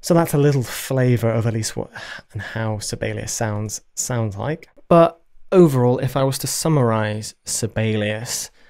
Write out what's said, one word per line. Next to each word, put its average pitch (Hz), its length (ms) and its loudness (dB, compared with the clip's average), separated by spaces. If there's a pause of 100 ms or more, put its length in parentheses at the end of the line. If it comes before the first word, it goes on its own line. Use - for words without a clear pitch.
So - 80 2
that's 165 220 4
a 147 40 4
little 139 240 4
flavor 123 680 0
of 113 160 0
at 113 80 0
least 113 240 -4
what - 120 -8 (440)
and 104 80 -8
how 110 360 -4
Sibelius 107 540 -6
sounds, 107 480 -4 (140)
sounds 113 420 -4
like. 117 320 -6 (180)
But 170 320 4 (320)
overall, 135 460 6
if - 180 -4
I 135 100 2
was 135 160 -2
to - 60 -8
summarize 110 880 0 (120)
Sibelius, 107 1040 -4 (200)